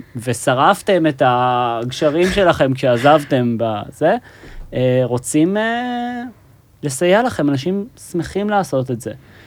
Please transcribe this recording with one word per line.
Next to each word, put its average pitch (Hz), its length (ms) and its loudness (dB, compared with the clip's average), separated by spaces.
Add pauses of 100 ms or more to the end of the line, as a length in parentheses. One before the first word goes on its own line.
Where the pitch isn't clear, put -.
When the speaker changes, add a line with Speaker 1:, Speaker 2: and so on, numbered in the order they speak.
(160)
Speaker 1:
ושרפתם 151 920 0
את 139 180 -2
הגשרים 123 1000 0
שלכם 170 460 2
Speaker 2:
<laughs> - 20 -2
Speaker 1:
כשעזבתם 127 840 2
בזה, 113 560 -2 (580)
אה, 127 300 2
רוצים, 151 540 0
אה, 240 640 -4 (600)
לסייע 180 400 2
לכם, 156 260 -2
אנשים 180 380 -2 (240)
שמחים 190 380 -4
לעשות 143 420 0
את 117 100 -6
זה. 107 100 -8 (360)